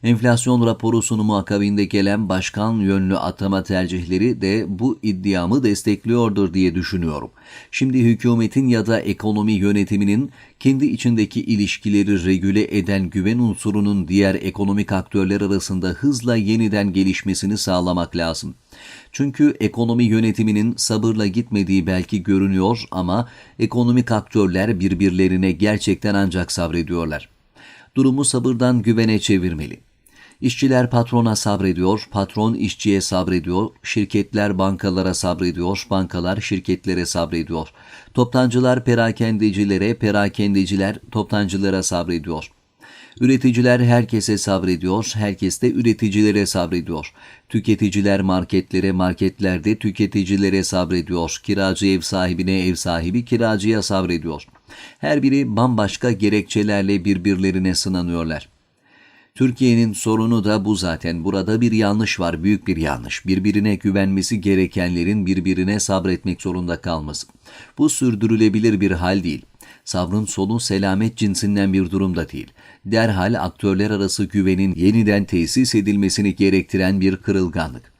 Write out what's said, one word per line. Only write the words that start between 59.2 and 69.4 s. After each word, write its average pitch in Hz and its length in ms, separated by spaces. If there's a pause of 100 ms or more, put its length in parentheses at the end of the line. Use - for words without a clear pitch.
Türkiye'nin 117 580
sorunu 113 500
da 107 220
bu 104 100
zaten. 85 480
Burada 95 380
bir 120 100
yanlış 107 480
var, 82 240
büyük 101 240
bir 87 100
yanlış. 71 500
Birbirine 101 480
güvenmesi 98 640
gerekenlerin 92 840
birbirine 92 540
sabretmek 92 600
zorunda 90 400
kalması. 76 460 (500)
Bu 147 120
sürdürülebilir 110 920
bir 98 100
hal 90 320
değil. 73 220 (400)